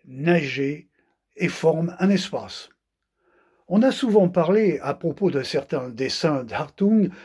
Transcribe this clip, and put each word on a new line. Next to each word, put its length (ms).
nager 800
et 100
forme 520
un 100
espace. 600
On 160
a 80
souvent 360
parlé, 540
à 140
propos 340
de 140
certains 460
dessins 540
d'Hartung, 680